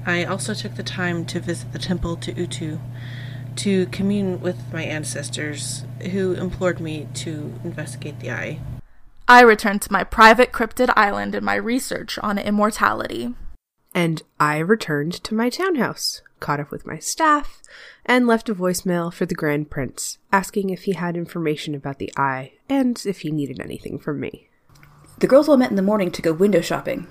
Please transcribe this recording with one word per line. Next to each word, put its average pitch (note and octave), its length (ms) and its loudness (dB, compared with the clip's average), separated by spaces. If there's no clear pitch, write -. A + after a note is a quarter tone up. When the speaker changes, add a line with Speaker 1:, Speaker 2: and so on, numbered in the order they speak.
Speaker 1:
I F3 200 0
also F#3+ 280 -4
took G#3 220 -8
the - 80 -8
time F3 440 -4
to F3+ 120 -6
visit - 340 -6
the D#3+ 60 -10
temple F3 380 -2
to E3+ 160 -8
Utu, E3 480 -6
to F#3+ 320 2
commune F#3+ 540 0
with - 320 -4
my D#3+ 100 -6
ancestors, D3+ 1000 -6
who F#3 220 0
implored F3+ 480 -2
me D#3 340 -6
to D3+ 480 -8
investigate D3+ 560 -8
the B2 140 -8
eye. A#2+ 260 -6
Speaker 2:
I B3 140 12
returned G#3+ 400 6
to - 100 -6
my F#3 100 0
private A#3 480 6
cryptid - 460 0
island G3+ 400 2
in G3+ 80 -4
my G3+ 100 0
research - 640 -4
on G#3 180 -2
immortality. G#3+ 1000 0
Speaker 3:
And E3 280 0
I D3+ 200 2
returned E3 540 2
to G#3+ 100 -4
my A#3 160 2
townhouse, D4+ 720 -2
caught D#3 220 -4
up D#3 100 -8
with - 160 -10
my D#3 140 -10
staff, - 600 0
and B3 180 4
left A3+ 240 2
a A3 60 -2
voicemail F3+ 580 -2
for F3+ 140 -4
the E3+ 80 -4
Grand D3+ 340 0
Prince, - 500 -8
asking G3 400 0
if F3+ 140 -8
he G3 80 0
had F3 240 -2
information D#3+ 580 -4
about C#3 240 -8
the - 180 -8
eye, C3+ 360 -2
and B3+ 360 0
if G3 180 -6
he D3+ 100 -4
needed C#3 260 -4
anything - 400 -10
from C#3+ 220 -6
me. - 280 -10
Speaker 4:
The F3+ 80 2
girls D4 220 8
all D4 80 8
met B3+ 140 4
in G3+ 60 2
the F#3+ 60 2
morning G3 300 2
to - 100 -8
go E3 100 2
window F3+ 280 4
shopping. C#3+ 500 -4